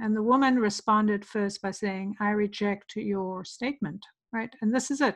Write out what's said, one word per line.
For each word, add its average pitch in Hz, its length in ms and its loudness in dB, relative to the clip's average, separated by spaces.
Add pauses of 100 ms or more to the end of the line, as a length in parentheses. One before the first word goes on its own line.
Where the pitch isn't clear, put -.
And 214 140 2
the 214 60 0
woman 254 340 4
responded 208 680 2
first 202 380 -4
by 196 80 -4
saying, 190 500 -4
I 208 100 2
reject 208 680 -2
your 190 480 -4
statement, 208 600 -6 (280)
right? 226 280 -6
And 220 140 0
this 254 160 0
is 285 100 -2
it. 262 160 2